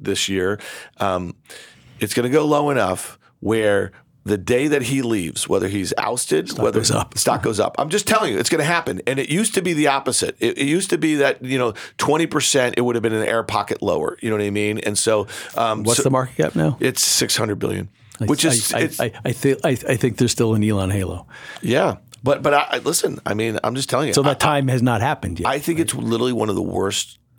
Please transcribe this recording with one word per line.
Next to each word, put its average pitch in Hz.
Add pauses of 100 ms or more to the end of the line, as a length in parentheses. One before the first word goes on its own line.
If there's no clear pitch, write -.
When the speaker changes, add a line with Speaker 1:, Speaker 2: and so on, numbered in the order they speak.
Speaker 1:
this 95
year. 95 (400)
Um, 92 (640)
it's 101
gonna 120
go 151
low 147
enough 95 (220)
where 101 (320)
the 104
day 123
that 143
he 135
leaves, 107
whether 95
he's 98
ousted, 123
Speaker 2:
Stock 120
Speaker 1:
whether 110
Speaker 2:
goes 110
up. 107
Speaker 1:
stock 117
goes 107
up. -
I'm 151
just 196
telling 214
you, -
it's -
gonna 151
happen. 151
And 135
it -
used 202
to 190
be 175
the 151
opposite. 135
It, 113
it 139
used 170
to 170
be 156
that, 139
you 131
know, 120 (220)
twenty 160
percent, 131
it -
would 123
have 110
been 113
an 110
air 113
pocket -
lower. 82
You 113
know 107
what 104
I 101
mean? 104
And 104
so, 107 (280)
um, 110
Speaker 2:
What's 117
Speaker 1:
so -
Speaker 2:
the 131
market 131
cap 156
now? 156
Speaker 1:
It's 127
six -
hundred 107
billion, 98 (320)
Speaker 2:
I, 117
Speaker 1:
which 151
is, 123
Speaker 2:
I, -
I, -
Speaker 1:
it's -
Speaker 2:
I, 117 (120)
I, 135
thi-, 135
I, 170
I 131
think 120
there's 120
still 113
an 104
Elon 98
halo. 92 (340)
Speaker 1:
Yeah. 143 (260)
But, 139
but 143
I, 147
I, 127
listen, 156
I 104
mean, 110
I'm 120
just 135
telling 135
you. 98
Speaker 2:
So 139
that 139
Speaker 1:
I, -
Speaker 2:
time 143
has 127
not 120
happened 95
yet, 87
Speaker 1:
I 143
think 165
Speaker 2:
right? 160
Speaker 1:
it's -
literally 117
one 110
of 95
the 92
worst 92 (180)